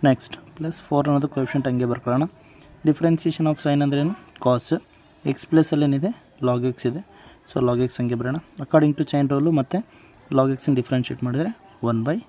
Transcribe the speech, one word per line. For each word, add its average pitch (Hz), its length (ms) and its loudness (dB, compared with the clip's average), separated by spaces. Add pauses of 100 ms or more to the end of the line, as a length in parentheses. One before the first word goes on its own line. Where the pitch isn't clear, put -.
ನೆಕ್ಸ್ಟ್ - 280 0 (220)
ಪ್ಲಸ್ 160 300 -8
ಫೋರ್ 147 220 2
ಅನ್ನೋದು 143 260 2
coefficient 135 340 -2
ಹಂಗೆ 123 220 0
ಬರ್ಕೊಳ್ಳೋಣ. 123 340 0 (640)
Differentiation 160 640 0
of 147 140 -4
sin 143 200 2
ಅಂದ್ರೇನು, 143 300 0 (300)
cos. 123 220 2 (640)
ಎಕ್ಸ್ - 200 -8
ಪ್ಲೇಸಲ್ಲಿ 151 380 4
ಏನಿದೆ, 143 220 0 (360)
log 123 160 0 (100)
x 123 180 -2
ಇದೆ. 165 100 -8 (500)
So 127 160 0
log 120 120 2 (100)
x - 120 -20
ಹಂಗೆ 120 200 -2
ಬರೋಣ. 131 180 -4 (260)
According 151 340 4
to 151 120 0
chain 143 140 2 (100)
rule 147 140 2 (120)
ಮತ್ತೆ 175 180 -4 (580)
log 131 200 4
x - 120 -4
ನ 139 120 4
ಡಿಫ್ರೆನ್ಷಿಯೇಟ್ 127 460 -4
ಮಾಡಿದರೆ 151 240 -4 (400)
ಒನ್ 113 160 0
by 170 100 -2 (100)